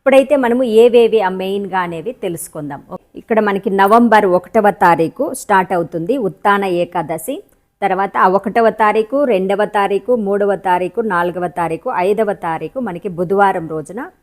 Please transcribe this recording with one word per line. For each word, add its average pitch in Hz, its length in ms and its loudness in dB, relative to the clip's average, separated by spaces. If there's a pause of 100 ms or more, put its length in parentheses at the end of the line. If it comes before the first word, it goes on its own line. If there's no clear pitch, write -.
ఇప్పుడైతే 269 420 4
మనము 240 200 0 (200)
ఏవేవి 226 440 6
ఆ 185 40 0 (100)
మెయిన్గా 190 460 -4
అనేవి 170 260 -8 (100)
తెలుసుకుందాం. 151 600 -10 (380)
ఇక్కడ - 180 -2 (100)
మనకి 196 220 -2 (100)
నవంబర్ 214 460 4 (100)
ఒకటవ 208 340 2 (140)
తారీఖు 165 400 2 (160)
స్టార్ట్ 190 360 0
అవుతుంది 170 380 -4 (140)
ఉత్తాన 202 360 0 (180)
ఏకాదశి. 165 520 -6 (480)
తర్వాత 190 300 -2 (100)
ఆ 202 40 4 (100)
ఒకటవ 220 340 0 (120)
తారీఖు, 214 360 0 (140)
రెండవ 190 320 0 (120)
తారీఖు, 196 380 0 (120)
మూడవ 202 280 0 (140)
తారీఖు, 180 340 -2 (100)
నాలుగవ 175 340 -2 (140)
తారీఖు, 165 280 -4 (200)
ఐదవ 208 240 0 (140)
తారీఖు 160 320 -6 (100)
మనకి 170 200 -10 (100)
బుధవారం 185 560 0
రోజున 165 260 -10 (220)